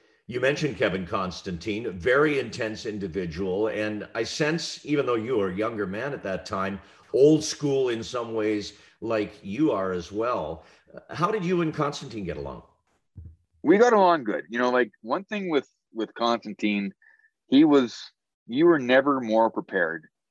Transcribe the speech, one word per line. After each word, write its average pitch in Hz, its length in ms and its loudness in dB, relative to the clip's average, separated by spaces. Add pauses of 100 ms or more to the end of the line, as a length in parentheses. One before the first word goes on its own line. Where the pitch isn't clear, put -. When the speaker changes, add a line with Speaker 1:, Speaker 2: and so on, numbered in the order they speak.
(280)
Speaker 1:
You 123 120 -6
mentioned 135 380 0
Kevin 95 280 0
Constantine, 98 840 -6
a 101 40 -8
very 135 480 2
intense 113 460 -6
individual. 95 840 -4
And 107 480 -4
I 113 80 -2
sense, 156 600 -4
even 143 200 0
though 123 100 0
you 117 220 -2
were 98 120 0
a 90 60 -8
younger 107 320 -4
man 117 260 -6
at - 100 -10
that 92 220 -6
time, 98 340 -4 (320)
old 147 320 6
school 135 460 -2
in 113 120 -2
some 117 320 -6
ways, 107 400 -2 (280)
like 107 420 -4
you 127 280 0
are 95 200 -2
as 85 180 -6
well. 98 540 -4 (460)
How 170 220 -2
did 220 120 -2
you 175 180 0
and 160 120 -2
Constantine 139 500 -6
get 82 140 -6
along? 69 260 -10 (1000)
Speaker 2:
We 160 140 6
got 240 160 6
along 175 300 4
good. 95 260 -4
You 117 100 -4
know, 123 100 2
like, 123 220 2 (100)
one 143 220 -4
thing 196 260 -6
with, 170 180 0 (260)
with 110 200 -4
Constantine, 104 800 -2 (540)
he 139 160 8
was, 143 360 4 (480)
you 131 180 2
were 170 140 6
never 135 420 4
more 117 300 4
prepared 85 560 -2 (240)